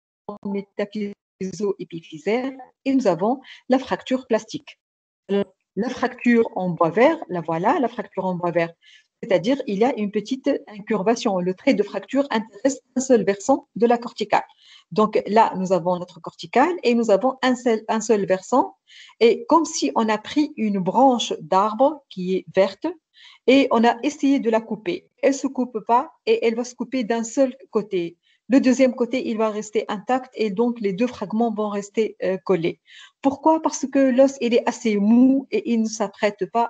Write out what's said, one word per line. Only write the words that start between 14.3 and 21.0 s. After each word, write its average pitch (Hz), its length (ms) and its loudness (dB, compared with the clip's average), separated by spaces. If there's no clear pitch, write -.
Donc 214 360 2
là, 208 300 4
nous 185 160 -2
avons 175 260 0
notre 175 220 -16
corticale 254 520 0
et 240 120 2
nous 226 160 2
avons 196 300 2
un 254 140 2
seul, 226 340 0
un 220 100 0
seul 214 260 0
versant. 247 520 0
Et 233 300 4
comme 320 160 4
si - 300 -4
on 220 120 0
a 214 100 0
pris 294 380 -2
une 208 240 -2
branche 214 600 2